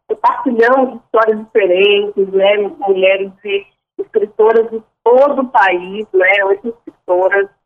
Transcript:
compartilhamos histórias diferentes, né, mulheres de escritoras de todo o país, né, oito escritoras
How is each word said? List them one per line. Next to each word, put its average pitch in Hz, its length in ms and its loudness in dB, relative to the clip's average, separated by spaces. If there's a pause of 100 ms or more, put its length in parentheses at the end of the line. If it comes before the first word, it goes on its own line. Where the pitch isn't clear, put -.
compartilhamos 247 960 0
histórias 220 340 0
diferentes, 202 960 0
né, 196 240 2 (320)
mulheres 196 420 0 (140)
de 202 220 -6 (320)
escritoras 220 720 0
de 220 120 -10 (220)
todo 269 380 2
o 247 60 -6
país, 190 640 -2
né, 202 340 2
oito 196 220 -4
escritoras 190 800 -4 (160)